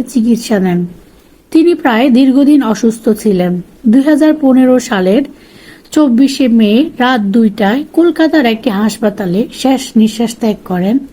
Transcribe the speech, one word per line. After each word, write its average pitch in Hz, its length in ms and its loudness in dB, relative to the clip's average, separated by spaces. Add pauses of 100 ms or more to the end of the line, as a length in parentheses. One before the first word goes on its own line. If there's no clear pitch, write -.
চিকিৎসা 233 560 -2
নেন। 180 200 0 (720)
তিনি 330 220 4
প্রায় 247 360 0
দীর্ঘদিন 269 540 4
অসুস্থ 220 460 -2
ছিলেন। 185 440 0 (340)
দুই 247 160 4
হাজার 302 280 2 (100)
পনেরো 254 380 4
সালের 208 440 0 (680)
চব্বিশে 269 560 2
মে 226 240 2 (280)
রাত 247 220 0
দুইটায় 208 580 0 (140)
কলকাতার 320 520 0
একটি 226 240 -4
হাসপাতালে 202 720 -2 (120)
শেষ 262 280 -2 (140)
নিঃশ্বাস 220 400 0
ত্যাগ 214 300 -4
করেন 185 300 -2 (180)